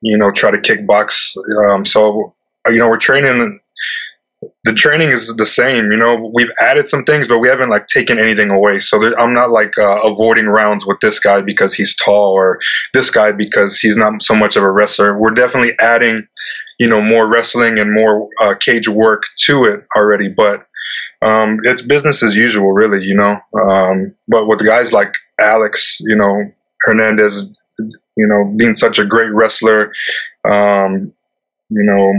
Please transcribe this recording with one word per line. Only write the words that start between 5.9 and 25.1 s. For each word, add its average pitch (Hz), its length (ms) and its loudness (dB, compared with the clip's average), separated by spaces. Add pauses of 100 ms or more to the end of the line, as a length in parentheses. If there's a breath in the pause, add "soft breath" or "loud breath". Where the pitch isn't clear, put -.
you 107 60 0
know, 113 360 0
we've 120 160 0 (100)
added 139 280 2
some 139 160 -4
things, 147 240 0
but 117 120 2
we 127 80 2
haven't, 131 220 0
like, 104 180 -2
taken 123 320 0
anything 107 300 0
away. 98 300 2
So 107 200 0
there, 113 200 0
I'm 120 140 0
not, 123 180 0
like, 110 260 0
uh, 104 260 2
avoiding 110 440 0
rounds 104 380 0
with 98 140 -4
this 107 200 -2
guy 101 220 2
because 98 320 -2
he's - 220 -4
tall 101 380 0
or 95 260 0 (340 loud breath)
this - 180 0
guy 107 200 2
because 101 480 -2
he's 107 180 0
not 107 260 -2
so 113 120 0
much 107 200 0
of 104 80 2
a 98 80 2
wrestler. 101 460 0
We're 110 140 0
definitely 120 480 0
adding, 113 460 0 (540 loud breath)
you 120 80 2
know, 110 140 2
more 110 260 2
wrestling 113 500 0
and 104 160 0
more, 107 360 2 (100)
uh, 101 160 2
cage 113 340 -2
work 107 340 2 (220)
to 139 200 2
it 101 160 0 (140)
already, 104 320 2
but, 104 380 0 (560 loud breath)
um, 110 420 0
it's 113 200 -2
business 143 400 0
as 104 120 0
usual, 107 360 2
really, 101 320 2
you 98 120 -2
know. 101 220 2 (240)
Um, 95 540 0 (120)
but 110 200 0
with 107 180 0
guys 113 260 2
like 104 220 0 (260)